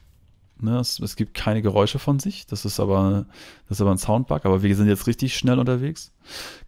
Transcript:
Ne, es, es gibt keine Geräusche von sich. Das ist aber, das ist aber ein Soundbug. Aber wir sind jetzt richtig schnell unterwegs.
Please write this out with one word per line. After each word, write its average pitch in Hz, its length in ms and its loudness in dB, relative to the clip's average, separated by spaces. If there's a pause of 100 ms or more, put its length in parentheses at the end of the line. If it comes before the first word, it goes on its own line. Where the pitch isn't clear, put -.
(600)
Ne, 113 180 0
es, - 220 -4
es - 180 -6
gibt 107 160 -2
keine 107 280 0
Geräusche 104 380 0
von 143 200 0
sich. - 260 -8
Das - 180 -8
ist 101 160 -4
aber, 98 460 2 (420)
das 101 120 -4
ist - 20 2
aber 98 100 4
ein 92 60 2
Soundbug. 110 480 0
Aber 95 180 4
wir 98 140 4
sind 104 100 6
jetzt 101 200 2
richtig 123 280 -2
schnell 127 240 2
unterwegs. 127 540 -2 (540)